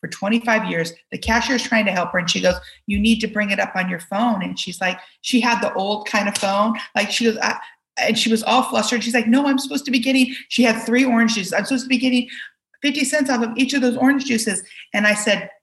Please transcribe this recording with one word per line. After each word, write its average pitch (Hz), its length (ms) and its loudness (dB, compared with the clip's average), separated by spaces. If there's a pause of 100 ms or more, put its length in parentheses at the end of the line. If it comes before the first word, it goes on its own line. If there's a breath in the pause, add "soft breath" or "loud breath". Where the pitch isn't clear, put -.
for 165 60 -10
twenty-five 220 580 0
years. 165 260 -4 (180 loud breath)
The - 60 -10
cashier's 233 460 0
trying 220 240 0
to 196 40 0
help 175 220 -2
her. 185 60 0
And 175 100 -2
she 185 140 0
goes, 180 140 2 (300 loud breath)
"You 202 120 0
need 220 220 4
to 226 80 -2
bring 208 220 -2
it 196 80 -2
up 196 160 -2
on 185 140 -2
your 180 100 -6
phone." 202 440 -2
And 180 160 -6
she's - 200 -8
like, 185 220 -4 (220 loud breath)
she 247 180 2
had 254 220 0
the 202 100 -2
old 202 340 -4
kind 202 220 0
of 202 80 -4
phone. 208 380 2 (200 loud breath)
Like 208 160 0
she - 140 -2
goes, 220 140 2
I, - 200 -2 (380 loud breath)
and 226 220 0
she 233 120 2
was 220 120 2
all 247 220 2
flustered. 226 380 0
She's 233 120 -4
like, 226 120 2
"No, 269 200 4
I'm 269 120 2
supposed 277 280 -4
to 277 40 -4
be 262 80 2
getting," 262 360 2 (160 loud breath)
she 240 140 4
had 226 180 4
three 247 240 4
orange 226 280 4
juices. 185 200 -4
"I'm 202 100 0
supposed 262 200 -2
to - 40 -12
be 262 80 2
getting 247 320 2 (540 loud breath)
fifty 285 240 0
cents 285 240 0
off 240 120 0
of 226 140 -4
each 262 160 0
of 277 80 2
those 247 160 2
orange 262 300 2
juices." 220 360 -2 (300 loud breath)
And 208 140 2
I 208 80 4
said 196 340 0 (140)